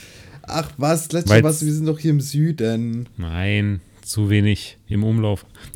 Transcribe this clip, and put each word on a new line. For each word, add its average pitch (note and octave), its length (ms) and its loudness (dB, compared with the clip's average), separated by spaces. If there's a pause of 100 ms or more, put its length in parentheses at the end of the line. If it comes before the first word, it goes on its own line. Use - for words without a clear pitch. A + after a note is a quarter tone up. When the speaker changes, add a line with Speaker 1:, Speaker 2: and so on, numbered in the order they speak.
(440)
Speaker 1:
Ach - 340 -6
was, D#3+ 320 0
Gletscherwasser, C3 340 4
Speaker 2:
Weil's D#3 220 0
Speaker 1:
wir D3+ 80 0
sind D#3 120 -2
doch D#3 140 -2
hier D#3+ 120 0
im C#3+ 100 4
Süden. A#2 840 -2 (100)
Speaker 2:
Nein, G2 640 -2 (200)
zu G#2 300 -2
wenig G#2 460 2 (100)
im G#2 160 0
Umlauf. A2 420 0 (300)